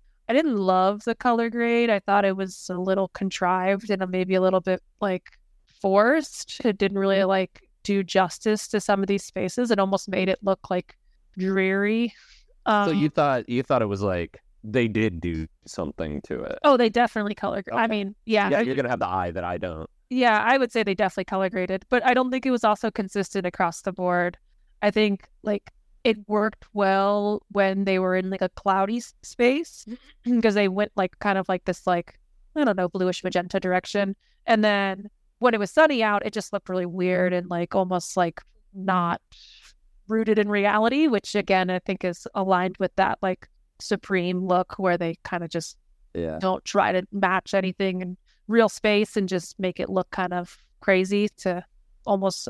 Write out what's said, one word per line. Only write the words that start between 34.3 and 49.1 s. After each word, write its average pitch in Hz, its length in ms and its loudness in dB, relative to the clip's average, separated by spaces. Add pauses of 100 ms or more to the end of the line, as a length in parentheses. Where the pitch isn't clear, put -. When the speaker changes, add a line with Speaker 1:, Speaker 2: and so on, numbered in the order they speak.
Speaker 1:
And 220 180 4
then 202 460 0 (300)
when 240 120 4
it 220 60 0
was 202 140 -4
sunny 302 300 4
out, 208 220 0
it 214 80 -6
just - 200 -8
looked 202 160 -6
really 185 180 -2
weird 180 460 0
and, 180 180 -4
like, 175 240 -4
almost, 185 420 -2
like, 175 240 0 (320)
not 185 480 -2 (840)
rooted 214 320 2
in 208 120 2
reality, 214 560 2
which 226 280 -2
again, 190 360 2
I 185 80 -2
think - 260 -6
is 175 300 -6
aligned 185 440 0
with 185 180 -2
that, 190 260 0
like, 185 260 -4 (320)
Supreme 185 640 -2
look 180 320 0
where 175 200 0
they 165 260 -4
kinda 170 240 -8
just - 300 -8 (340)
Speaker 2:
Yeah. 160 280 -4
Speaker 1:
don't 185 240 -2
try - 280 2
to 185 180 -2
match 190 440 -2
anything 185 480 -2
in 180 160 -10 (280)
real 220 220 4
space 208 480 0